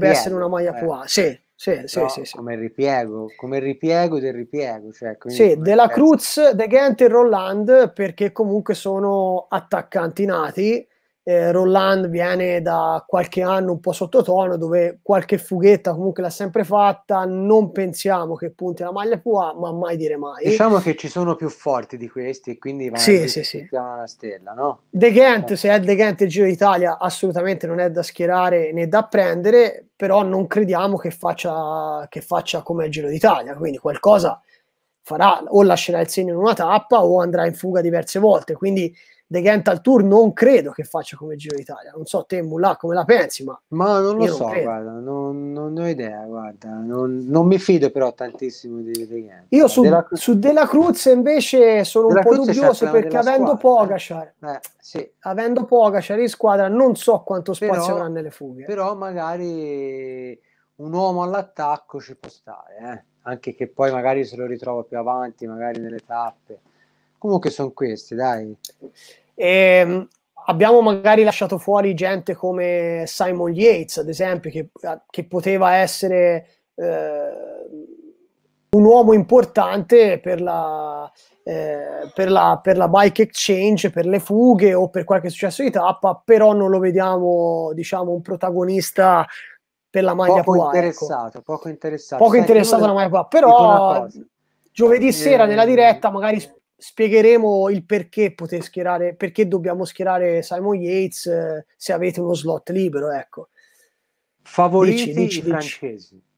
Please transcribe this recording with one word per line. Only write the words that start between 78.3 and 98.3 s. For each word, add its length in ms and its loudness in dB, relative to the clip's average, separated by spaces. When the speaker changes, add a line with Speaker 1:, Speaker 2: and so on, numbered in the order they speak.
Speaker 2:
un 140 6
uomo 280 8
importante 1080 4
per 220 -4
la, 720 -6
eh, 720 -8
per 160 -2
la, 320 4
per 160 2
la 100 2
bike 340 4
exchange, 680 0
per 160 -2
le 120 0
fughe 540 4
o 160 0
per 160 -6
qualche 240 0
successo 340 -6
di 80 0
tappa, 520 -2
però 320 6
non 160 2
lo 80 2
vediamo, 960 0
diciamo, 380 -6
un 100 -6
protagonista 1040 0
per 140 0
la 100 0
maglia 280 4
Speaker 1:
Poco 100 0
Speaker 2:
Poa, 160 2
ecco. 80 -2
Speaker 1:
interessato, 680 -4
poco 260 -10
interessato. 540 -6
Speaker 2:
Poco 120 6
Speaker 1:
Senti, 140 4
Speaker 2:
interessato 340 4
Speaker 1:
uno 100 2
Speaker 2:
alla 80 0
maglia 100 0
Poa, 200 -2
Speaker 1:
dico 160 6
una 100 10
Speaker 2:
però 460 4
Speaker 1:
cosa. 180 -16
Speaker 2:
giovedì 420 2
sera 340 4
nella 160 2
Speaker 1:
Ehm, 60 4
Speaker 2:
diretta 420 4
magari 280 -4
s-, 160 -12
spiegheremo 920 2
il 140 -4
perché 480 -2